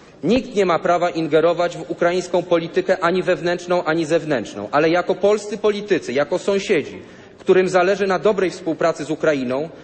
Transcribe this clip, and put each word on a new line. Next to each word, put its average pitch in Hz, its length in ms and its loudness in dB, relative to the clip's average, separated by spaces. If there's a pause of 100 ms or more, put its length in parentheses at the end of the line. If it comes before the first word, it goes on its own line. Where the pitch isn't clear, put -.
(240)
Nikt 214 320 0
nie 196 100 2
ma 170 140 2
prawa 175 300 0
ingerować 160 680 0
w - 140 -8
ukraińską 175 520 0
politykę 175 600 0
ani 175 200 0
wewnętrzną, 175 600 -2
ani 160 220 -2
zewnętrzną, 139 680 -2
ale 151 180 2
jako 175 260 0
polscy 208 420 0
politycy, 202 560 -2
jako 143 260 0
sąsiedzi, 196 640 -2 (380)
którym 185 300 4
zależy 185 380 2
na 185 120 0
dobrej 190 320 2
współpracy 160 540 -2
z 151 60 -4
Ukrainą, 147 580 0 (140)